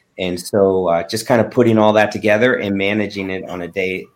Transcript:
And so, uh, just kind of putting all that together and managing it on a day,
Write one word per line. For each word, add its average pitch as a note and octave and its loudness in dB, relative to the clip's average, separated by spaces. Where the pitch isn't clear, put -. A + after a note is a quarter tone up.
And F2+ -6
so, F#2+ 0
uh, E2+ 0
just A2 -6
kind A#2+ 4
of G#2+ 0
putting A#2 4
all G#2+ 6
that G#2 4
together G#2+ 2
and G2 -4
managing G2 -2
it F#2 -8
on F2+ -10
a F2 -8
day, F#2 -6